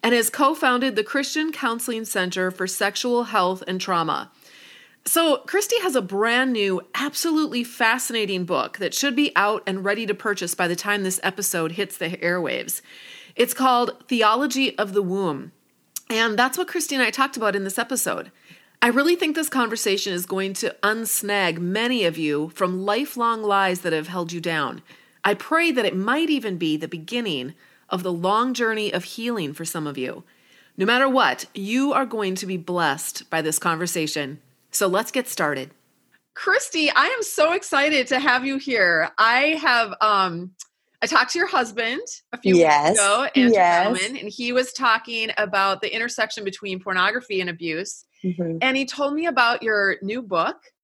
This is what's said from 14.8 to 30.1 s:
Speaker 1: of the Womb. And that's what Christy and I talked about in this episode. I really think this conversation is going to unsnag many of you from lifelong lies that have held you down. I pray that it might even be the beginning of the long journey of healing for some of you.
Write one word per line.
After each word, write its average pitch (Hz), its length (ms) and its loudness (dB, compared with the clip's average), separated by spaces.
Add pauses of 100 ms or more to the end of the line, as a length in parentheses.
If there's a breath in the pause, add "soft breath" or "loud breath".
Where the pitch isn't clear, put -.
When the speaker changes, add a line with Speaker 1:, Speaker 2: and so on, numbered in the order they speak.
Speaker 1:
of 196 140 -2
the 202 100 2
Womb. 175 480 -2 (580)
And 226 260 2
that's 247 220 2
what 359 100 -2
Christy 320 280 -4
and 262 80 2
I 226 80 2
talked 269 260 -2
about 214 180 0
in 202 80 -2
this 190 140 -6
episode. 233 540 -4 (480 soft breath)
I 240 100 4
really 285 260 4
think 311 200 0
this 311 140 -2
conversation 214 640 0
is 180 140 -4
going 190 260 -2
to 190 300 -4
unsnag 202 720 0
many 214 480 0
of 165 100 0
you 156 340 -2
from 185 360 -2
lifelong 233 560 0
lies 196 400 2
that 175 100 -2
have 156 160 -2
held 175 240 -6
you 175 80 -6
down. 156 440 -4 (400 soft breath)
I 202 100 2
pray 320 380 0
that 247 120 0
it 185 120 0
might 247 340 0
even 220 300 -2
be 156 180 0
the 156 100 -6
beginning 165 680 -6 (340 soft breath)
of 180 140 -4
the 185 100 -2
long 208 400 0
journey 220 400 -2
of 175 100 -2
healing 220 500 -6
for 165 120 -10
some 160 220 -6
of 143 100 -8
you. 127 260 -6 (540 soft breath)